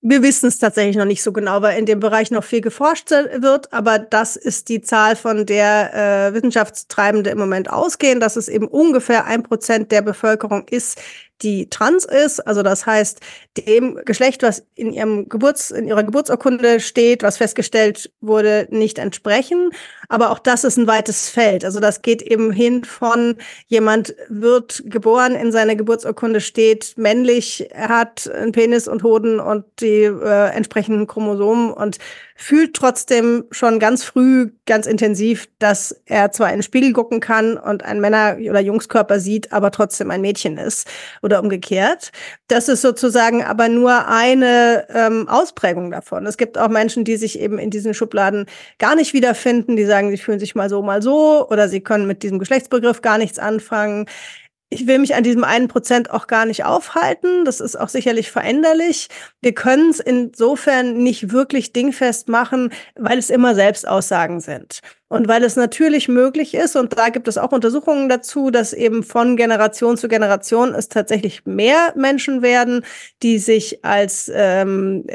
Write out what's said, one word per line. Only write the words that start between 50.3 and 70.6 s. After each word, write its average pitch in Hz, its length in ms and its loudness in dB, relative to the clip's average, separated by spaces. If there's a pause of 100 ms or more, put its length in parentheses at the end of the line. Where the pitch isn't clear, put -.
sich 202 160 -10
mal 202 160 -2
so, 202 120 -2
mal 202 200 -2
so 302 480 4
oder 208 180 2
sie 190 120 -4
können 208 260 0
mit 196 160 -6
diesem 190 160 -4
Geschlechtsbegriff 240 640 -2
gar 214 160 2
nichts - 220 -4
anfangen. 214 640 -4 (640)
Ich 247 160 -6
will 262 120 4
mich 277 160 2
an 240 80 2
diesem 240 220 2
einen 233 240 0
Prozent 240 420 -2
auch - 160 -6
gar 226 180 0
nicht 220 220 -4
aufhalten. 349 800 0
Das 254 140 -2
ist - 140 -8
auch - 140 -6
sicherlich 233 420 -2
veränderlich. 320 800 0 (320)
Wir 247 140 2
können's 302 440 4
insofern 247 1000 0
nicht 233 340 0
wirklich 262 400 0
dingfest 247 560 -2
machen, 240 420 0 (240)
weil 233 240 -2
es 240 120 -4
immer 247 240 4
Selbstaussagen 190 840 0
sind. - 400 -14 (300)
Und 233 160 0
weil 226 160 4
es 240 140 0
natürlich 285 520 2
möglich 262 440 0
ist, - 240 -2
und 247 220 -2
da 233 100 2
gibt 240 200 -4
es 214 100 -4
auch 254 140 -2
Untersuchungen 269 580 0
dazu, 262 400 -2
dass 233 240 -2
eben 226 280 0
von 240 360 0
Generation 233 580 0
zu 240 100 -8
Generation 220 680 0